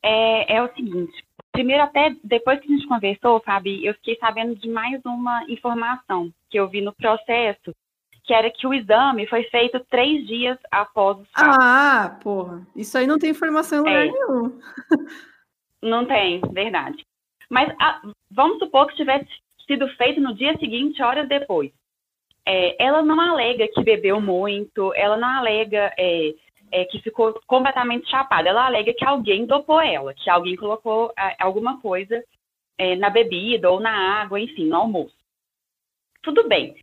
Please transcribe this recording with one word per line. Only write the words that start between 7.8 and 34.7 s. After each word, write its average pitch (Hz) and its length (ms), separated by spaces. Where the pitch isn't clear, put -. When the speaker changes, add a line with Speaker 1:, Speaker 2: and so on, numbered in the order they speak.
Speaker 1:
que 240 80
era 226 160
que - 160
o 262 80
exame 226 540
foi 233 160
feito 233 340
três 269 380
dias 247 320
após 202 500
os 202 100
fatos. 285 300
Speaker 2:
Ah, 254 640
porra, 180 520
isso 226 240
aí 254 80
não 302 120
tem 311 120
informação 311 480
em 294 100
lugar 294 180
Speaker 1:
É. 339 40
Speaker 2:
nenhum. 269 500
<laughs> - 760
Speaker 1:
Não 226 240
tem, 196 340
verdade. 190 520
Mas, 269 320
ah, - 200
vamos 302 300
supor 294 300
que - 80
tivesse 277 320
sido 277 240
feito 285 300
no 254 140
dia 277 240
seguinte, 277 420
horas 269 280
depois. 214 420
É, 185 380
ela 285 200
não 311 180
alega 240 480
que - 160
bebeu 208 360
muito, 202 720
ela 208 220
não 240 120
alega, 214 680
é, 170 380
é, 185 140
que 202 160
ficou 220 440
completamente 254 640
chapada, 214 380
ela 226 180
alega 233 280
que 247 100
alguém 233 420
dopou 285 340
ela, 147 340
que - 140
alguém 180 280
colocou, 220 600
é, 190 220
alguma 214 420
coisa, 196 440
é, 185 180
na 202 140
bebida 202 600
ou 185 80
na 214 440
água, 202 180
enfim, 208 260
no 160 100